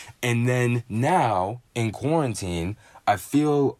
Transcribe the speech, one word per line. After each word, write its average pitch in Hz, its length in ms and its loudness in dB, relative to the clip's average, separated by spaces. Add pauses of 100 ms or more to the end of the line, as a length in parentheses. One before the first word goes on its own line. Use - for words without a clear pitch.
(220)
And 120 260 0
then 123 400 0
now 117 720 0 (140)
in 113 160 -2
quarantine, 104 880 -2 (300)
I 104 100 4
feel 147 640 0